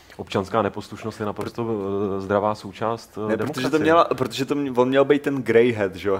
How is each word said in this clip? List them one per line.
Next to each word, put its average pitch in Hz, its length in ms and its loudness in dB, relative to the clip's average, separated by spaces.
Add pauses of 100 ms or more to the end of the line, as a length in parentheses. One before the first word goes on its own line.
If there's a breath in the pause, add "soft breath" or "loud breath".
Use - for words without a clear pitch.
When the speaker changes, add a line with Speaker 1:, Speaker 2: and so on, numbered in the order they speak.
(160 soft breath)
Speaker 1:
občanská 104 460 -2
neposlušnost 104 580 -8
je 107 60 -4
naprosto, 104 400 -6 (500)
eh, 98 40 -6
zdravá 101 340 0
součást, 110 720 -8
eh, - 20 -4
Speaker 2:
Ne, 107 80 0
protože 107 100 -4
to 135 320 0
Speaker 1:
demokracie. - 40 -
Speaker 2:
měla, 160 220 6
protože 127 400 -2
to 143 100 -2
mě-, 139 220 -4
on 127 120 6
měl 135 160 4
být 143 180 2
ten 139 200 -2
grey 117 300 6
head, 101 240 -2
že 92 120 -6
jo, 95 120 2